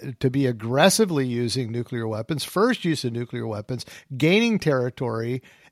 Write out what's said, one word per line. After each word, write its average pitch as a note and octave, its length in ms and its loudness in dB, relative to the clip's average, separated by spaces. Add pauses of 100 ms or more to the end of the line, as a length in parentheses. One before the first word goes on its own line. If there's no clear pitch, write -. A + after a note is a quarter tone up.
(200)
to C3+ 100 2
be C3+ 160 2
aggressively C3+ 800 2
using A#2+ 440 -2
nuclear A#2+ 360 -4
weapons, A2 360 -4
first - 420 0
use D#3+ 180 0
of A#2+ 100 -4
nuclear A#2 320 -6
weapons, A2 400 -6 (300)
gaining G3 440 4
territory, B2 800 -2 (300)